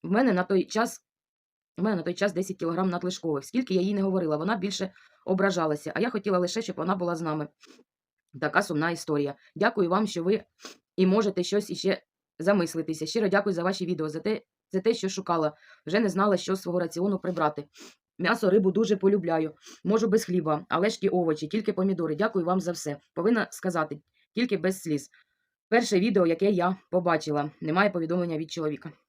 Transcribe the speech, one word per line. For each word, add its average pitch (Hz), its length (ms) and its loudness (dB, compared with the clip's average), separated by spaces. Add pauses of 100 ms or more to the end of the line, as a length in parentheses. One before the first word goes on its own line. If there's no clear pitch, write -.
В 165 80 -4
мене 226 220 4
на 180 100 2
той 185 200 2
час, - 380 -2 (760)
в 170 60 -2
мене 214 120 0
на 170 60 -2
той 175 120 -4
час 190 200 0
десять 185 240 -4
кілограм 170 320 0
надлишкових. 175 560 -4
Скільки 247 280 -2
я 180 80 4
їй 196 120 0
не 196 80 0
говорила, 180 360 0
вона 196 180 0
більше 190 380 -6 (320)
ображалася, 180 680 0
а - 40 -2
я 240 100 2
хотіла 196 300 0
лише, 180 220 -2
щоб 196 140 -6
вона 185 200 -2
була 175 200 -2
з 160 60 -6
нами. 151 260 -4 (920)
Така 151 200 2
сумна 165 300 -2
історія. 147 440 -2 (200)
Дякую 202 340 2
вам, 208 180 2
що 170 160 -4
ви 196 200 0 (520)
і 185 100 4
можете 190 380 2
щось 202 260 0
іще - 320 -2 (380)
замислитися. 165 680 0
Щиро 214 220 0
дякую 196 260 2
за 170 100 -2
ваші 185 220 0
відео, 160 240 -2
за 156 100 -6
те, 214 220 -2 (300)
за 185 80 0
те, 226 140 2
що 190 160 -2
шукала. 170 480 -2 (280)
Вже 185 140 2
не 214 100 2
знала, 190 280 2
що 185 180 -2
з 190 60 -10
свого 180 180 -2
раціону 180 400 -2
прибрати. 160 480 -2 (500)
М'ясо, 190 320 2
рибу 190 220 4
дуже 202 260 2
полюбляю. 165 580 2 (280)
Можу 214 240 2
без 214 180 2
хліба, 156 440 0
але 185 200 2
ж 220 100 -6
ті 190 100 0
овочі, 160 380 0
тільки 214 260 -2
помідори. 180 420 0
Дякую 196 300 0
вам 185 160 2
за 170 100 -4
все. 147 300 -8 (120)
Повинна 208 380 2
сказати, 156 500 -4 (320)
тільки 226 240 0
без 185 240 -2
сліз. 147 280 -4 (600)
Перше 220 300 4
відео, 196 280 4
яке 190 240 2
я 180 260 0 (120)
побачила. 156 640 0 (100)
Немає 180 280 2
повідомлення 170 480 -2
від 156 140 -6
чоловіка. 151 400 -6 (180)